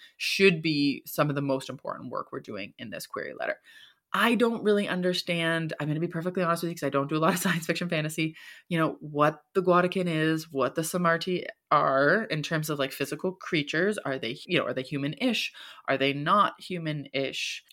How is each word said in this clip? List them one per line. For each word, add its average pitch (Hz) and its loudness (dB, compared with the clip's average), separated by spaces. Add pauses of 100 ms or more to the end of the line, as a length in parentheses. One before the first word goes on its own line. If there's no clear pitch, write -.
(180)
should 190 4
be 143 2
some 151 0
of 139 -2
the 143 -2
most 135 -2
important 131 -10
work - -8
we're 135 -10
doing 104 -12
in 110 -12
this - -10
query 73 -8
letter. - -4 (560)
I 226 2
don't 226 0
really 202 2
understand, 170 -2
I'm 147 -4
gonna 151 0
be 170 -2
perfectly 180 -4
honest 170 0
with 170 -2
you 170 -6
'cause - -12
I 139 -2
don't 139 0
do 156 -2
a - 2
lot 165 4
of 175 0
<laughs> 165 0
science - -10
fiction 175 -2
fantasy, 160 -2 (320)
you 170 0
know, 151 2
what 151 2 (120)
the 190 2
Guatecan 180 4
is, 160 0
what 135 0
the 165 0
Samarti 170 0 (280)
are 147 4
in 151 -2
terms 156 -2
of, 143 -2
like, 135 -2
physical 156 -4
creatures. 175 0
Are 135 -4
they, 127 -6
you 170 2
know, - 2
are 123 -2
they 127 -4
human-ish? 151 -2 (340)
Are 139 2
they 139 2
not 165 2
human-ish? 151 -4 (100)